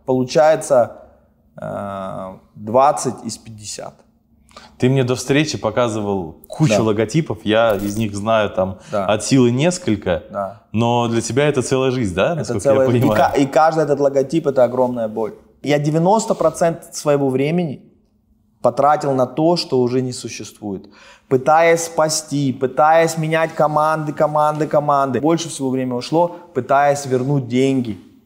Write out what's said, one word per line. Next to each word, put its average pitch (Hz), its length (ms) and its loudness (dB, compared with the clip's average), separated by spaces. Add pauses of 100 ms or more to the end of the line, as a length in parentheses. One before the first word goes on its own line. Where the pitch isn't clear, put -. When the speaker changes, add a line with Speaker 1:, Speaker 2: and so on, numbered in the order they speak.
Speaker 1:
получается, 135 960 2 (580)
э, 98 720 -10 (200)
двадцать 127 680 0
из 110 120 -10
пятьдесят. - 580 -16 (840)
Speaker 2:
Ты 127 100 2
мне 135 140 4
до 123 140 0
встречи 147 420 -2
показывал 104 760 -2 (120)
кучу 143 280 2
Speaker 1:
Да. 117 60 2
Speaker 2:
логотипов, 110 640 0
я 110 300 4
из 101 220 -4
них 107 180 -4
знаю 104 360 0
там 92 280 -2 (140)
Speaker 1:
Да. 101 140 -2
Speaker 2:
от 107 180 0
силы 127 260 4
несколько, 120 800 -2
Speaker 1:
Да. 98 320 -8 (100)
Speaker 2:
но 117 360 0
для 117 120 0
тебя 135 280 0
это 143 140 0
целая 131 280 0
жизнь, 120 240 -4
да, 95 120 2
Speaker 1:
Это 165 100 -2
Speaker 2:
насколько 120 240 -4
Speaker 1:
целая 135 260 4
Speaker 2:
я 123 60 2
Speaker 1:
жизнь. 120 120 2
И 117 40 4
Speaker 2:
понимаю? 110 240 2
Speaker 1:
ка-, 139 80 0
и 143 60 2
каждый 160 380 2
этот 143 160 0
логотип — 139 480 0
это 131 160 2
огромная 123 440 0
боль. 107 240 -6 (300)
Я 143 160 0
девяносто 170 560 0
процентов 165 600 -2
своего 143 340 0
времени 143 600 -2 (760)
потратил 143 500 2
на 131 140 2
то, 160 300 0
что 135 240 -2
уже 123 220 0
не 127 100 -6
существует. 107 760 -12 (400)
Пытаясь 165 560 4
спасти, 143 680 -2
пытаясь 160 680 2
менять 160 360 -2
команды, 151 580 0
команды, 151 560 0
команды. 143 520 0
Больше 160 280 0
всего 135 220 -6
времени 127 240 -4
ушло, 160 420 -2 (180)
пытаясь 139 520 0
вернуть 127 420 0
деньги. 123 500 0 (280)